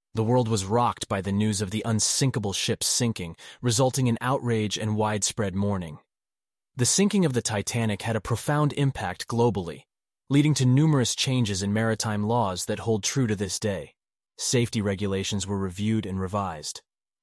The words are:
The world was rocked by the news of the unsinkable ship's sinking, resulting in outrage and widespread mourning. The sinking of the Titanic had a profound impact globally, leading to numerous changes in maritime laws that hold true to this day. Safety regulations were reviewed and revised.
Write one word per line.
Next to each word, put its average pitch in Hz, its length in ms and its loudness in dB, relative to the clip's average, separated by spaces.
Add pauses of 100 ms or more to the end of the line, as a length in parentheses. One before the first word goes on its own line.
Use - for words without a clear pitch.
(140)
The 113 100 0
world 120 240 4
was 107 160 0
rocked 110 440 0
by 98 140 -2
the 98 100 -2
news 104 280 2
of 98 120 -4
the 107 120 -2
unsinkable 110 720 0
ship's - 320 -2
sinking, 101 500 -2 (280)
resulting 127 420 2
in 113 160 2
outrage 120 560 0
and 107 180 -2
widespread 107 600 -2
mourning. 98 420 -2 (800)
The 120 100 2
sinking 196 400 4
of 135 80 0
the 117 80 0
Titanic 107 640 -2
had 113 120 -2
a 107 60 0
profound 147 520 0
impact 110 540 -2
globally, 98 580 0 (440)
leading 147 240 6
to 131 120 2
numerous 135 500 4
changes 107 480 0
in 101 100 0
maritime 107 500 0
laws 107 420 0
that 107 140 -4
hold 110 240 0
true 131 240 0
to 107 80 0
this 95 240 -4
day. 90 360 -4 (420)
Safety 117 440 0
regulations 98 640 -2
were 101 100 -2
reviewed 101 480 -2
and 95 140 -4
revised. 92 640 -6 (420)